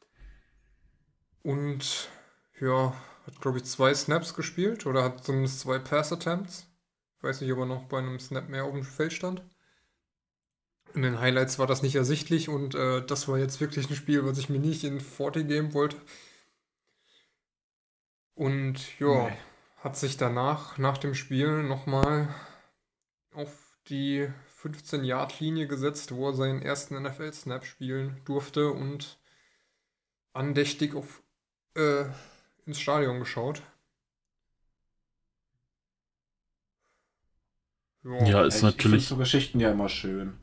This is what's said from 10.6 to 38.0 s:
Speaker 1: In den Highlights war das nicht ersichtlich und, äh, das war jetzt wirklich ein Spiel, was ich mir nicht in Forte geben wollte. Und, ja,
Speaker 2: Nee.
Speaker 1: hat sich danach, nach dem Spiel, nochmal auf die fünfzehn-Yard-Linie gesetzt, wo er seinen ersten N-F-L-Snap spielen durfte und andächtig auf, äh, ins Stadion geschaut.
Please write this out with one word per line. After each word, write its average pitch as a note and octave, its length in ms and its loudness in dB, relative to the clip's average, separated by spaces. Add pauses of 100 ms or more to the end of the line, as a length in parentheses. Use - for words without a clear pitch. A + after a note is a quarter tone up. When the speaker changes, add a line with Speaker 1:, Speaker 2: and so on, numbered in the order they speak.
Speaker 1:
In C#3+ 100 -2
den B2 180 2
Highlights C3 400 2
war C3 80 2
das C3 140 2
nicht C3+ 120 2
ersichtlich D3 540 2
und, C#3+ 260 -2
äh, B2+ 320 0
das C#3 220 -2
war C3+ 100 2
jetzt C3+ 220 -2
wirklich D3 280 -2
ein D3 60 -4
Spiel, C#3+ 320 2
was C3+ 120 0
ich C3+ 100 -4
mir C#3 100 0
nicht D#3 240 0
in C#3 180 -4
Forte C#3+ 440 -4
geben D3 280 0
wollte. D3 240 2 (2500)
Und, C3+ 640 -2
ja, C3+ 300 4
Speaker 2:
Nee. G#2+ 80 -8 (420)
Speaker 1:
hat - 180 -8
sich C3+ 200 -2
danach, C3 600 0
nach C3+ 180 2
dem C#3 180 -4
Spiel, D3 480 0
nochmal C#3+ 720 2 (1000)
auf D3 200 -10 (340)
die C#3 400 0 (180)
fünfzehn-Yard-Linie D3 1200 -4
gesetzt, C#3 460 -2
wo C3 160 -2
er C#3 60 0
seinen C3+ 280 0
ersten C#3 340 -4
N-F-L-Snap C3+ 720 -8
spielen C3+ 580 -6
durfte C#3+ 460 0
und C#3 480 -8 (1120)
andächtig C#3+ 600 0
auf, - 280 -12 (520)
äh, C#3+ 300 2 (600)
ins D3 140 -8
Stadion C#3 380 2
geschaut. B2 440 -4 (4000)